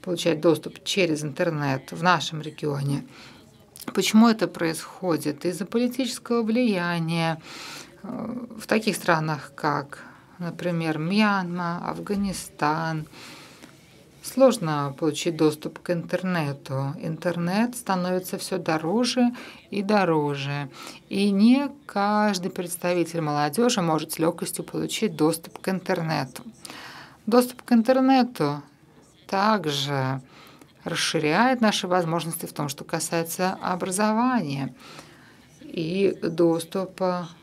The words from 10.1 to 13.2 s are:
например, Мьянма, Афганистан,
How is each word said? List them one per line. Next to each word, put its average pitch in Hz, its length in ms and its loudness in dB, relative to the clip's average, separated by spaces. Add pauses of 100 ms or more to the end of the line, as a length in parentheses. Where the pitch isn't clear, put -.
например, 165 640 -4
Мьянма, 175 920 0
Афганистан, 165 1160 -2 (1160)